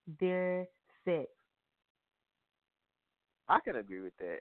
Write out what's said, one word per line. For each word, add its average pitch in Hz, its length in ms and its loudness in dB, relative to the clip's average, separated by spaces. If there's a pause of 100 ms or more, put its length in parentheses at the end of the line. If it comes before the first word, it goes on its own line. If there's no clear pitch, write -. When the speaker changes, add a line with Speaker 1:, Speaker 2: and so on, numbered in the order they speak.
(200)
Speaker 1:
during 180 460 2 (400)
sex. 165 220 0 (2250)
Speaker 2:
I 180 160 6
can 190 120 -2
agree 98 260 -4
with 92 180 -10
that. 85 220 -8